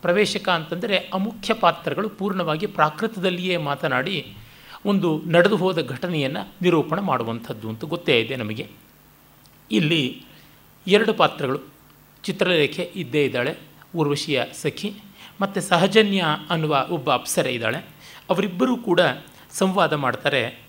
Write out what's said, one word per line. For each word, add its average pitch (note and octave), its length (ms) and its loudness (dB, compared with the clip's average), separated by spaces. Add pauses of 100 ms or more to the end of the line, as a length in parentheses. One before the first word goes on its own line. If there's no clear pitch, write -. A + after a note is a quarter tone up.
ಪ್ರವೇಶಕ G3 480 0
ಅಂತಂದರೆ F3 480 -2
ಅಮುಖ್ಯ G#3 560 -4
ಪಾತ್ರಗಳು E3+ 560 0
ಪೂರ್ಣವಾಗಿ F#3 580 -2
ಪ್ರಾಕೃತದಲ್ಲಿಯೇ F3+ 880 -2
ಮಾತನಾಡಿ C#3+ 760 -2 (500)
ಒಂದು F3 400 2
ನಡೆದು F3+ 320 6
ಹೋದ E3+ 280 0
ಘಟನೆಯನ್ನು C#3+ 760 -4
ನಿರೂಪಣೆ F3 400 4
ಮಾಡುವಂಥದ್ದು A#2 680 -4
ಅಂತ A2 160 -8
ಗೊತ್ತೇ D3 360 2
ಇದೆ A#2+ 140 -4
ನಮಗೆ. A2 340 -8 (1000)
ಇಲ್ಲಿ D3+ 540 0 (640)
ಎರಡು G#3 260 4
ಪಾತ್ರಗಳು, C#3 460 2 (640)
ಚಿತ್ರಲೇಖೆ F3 720 0
ಇದ್ದೇ D3 300 0
ಇದ್ದಾಳೆ, B2 320 -2 (380)
ಊರ್ವಶಿಯ D3 480 0 (100)
ಸಖಿ, G3 400 -6 (480)
ಮತ್ತು G3 200 -2
ಸಹಜನ್ಯ G3 640 4 (240)
ಅನ್ನುವ D3+ 400 0
ಒಬ್ಬ D3 240 0
ಅಪ್ಸರೆ B2+ 400 -2
ಇದ್ದಾಳೆ. A#2 240 -2 (520)
ಅವರಿಬ್ಬರೂ F#3+ 480 0
ಕೂಡ F3+ 220 2 (540)
ಸಂವಾದ F#3+ 400 2
ಮಾಡ್ತಾರೆ. C3 760 -2